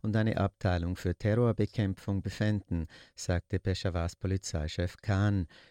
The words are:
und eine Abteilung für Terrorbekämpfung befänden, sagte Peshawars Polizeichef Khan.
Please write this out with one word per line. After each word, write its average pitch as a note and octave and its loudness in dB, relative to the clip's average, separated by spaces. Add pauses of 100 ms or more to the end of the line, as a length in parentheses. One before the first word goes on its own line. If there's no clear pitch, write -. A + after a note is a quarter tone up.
und G#2+ 0
eine G#2+ 4
Abteilung F2+ 0
für F2 -2
Terrorbekämpfung G#2 0
befänden, G2 0 (280)
sagte - -2
Peshawars F2 -2
Polizeichef F2+ -4
Khan. G2+ 2 (240)